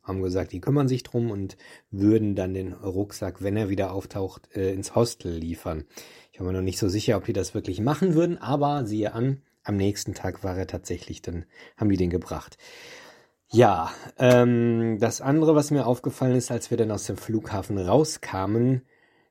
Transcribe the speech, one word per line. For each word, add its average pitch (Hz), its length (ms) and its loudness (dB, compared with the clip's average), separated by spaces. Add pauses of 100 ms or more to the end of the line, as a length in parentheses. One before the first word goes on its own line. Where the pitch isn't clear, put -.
haben 95 180 -4
gesagt, 92 300 -2
die 92 80 -10
kümmern 139 280 2
sich 127 140 0
drum 117 280 -2
und 98 260 -6 (340)
würden 104 460 4
dann 95 180 -2
den 92 200 -6
Rucksack, 98 680 -6
wenn 101 140 0
er 107 140 0
wieder 98 220 -2
auftaucht, - 600 -8
äh, 95 180 0
ins 98 220 -8
Hostel 113 380 0
liefern. 82 520 -6 (480)
Ich - 80 -20
war 92 60 -4
mir 92 60 -2
noch 92 100 -2
nicht 92 160 -2
so 104 100 2
sicher, 107 280 0
ob 92 80 -4
die 110 80 -4
das 98 220 -4
wirklich 101 260 -6
machen 151 340 2
würden, 175 240 2
aber 143 480 -2
siehe 107 280 -2
an, 131 280 -2 (220)
am 104 120 -2
nächsten 98 380 0
Tag - 300 -8
war 92 120 -4
er 95 100 -4
tatsächlich, - 560 -10
dann 85 240 -8 (300)
haben 107 120 0
die 98 80 4
den 87 140 2
gebracht. - 480 -6 (920)
Ja, 101 400 6 (280)
ähm, 117 840 4
das 113 200 0
andere, 151 340 4
was 147 160 2
mir 139 160 2
aufgefallen 127 500 0
ist, 120 140 -2
als 117 200 -6
wir 120 60 2
dann 110 140 0
aus 101 140 -4
dem 101 120 -6
Flughafen 107 640 -4
rauskamen, 117 1040 2 (480)